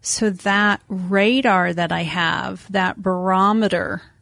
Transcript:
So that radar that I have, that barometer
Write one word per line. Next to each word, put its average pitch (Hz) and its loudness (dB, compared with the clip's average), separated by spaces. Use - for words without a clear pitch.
So - -2
that 202 0
radar 196 2
that 170 -2
I 170 -2
have, 170 -4
that 185 -2
barometer 190 0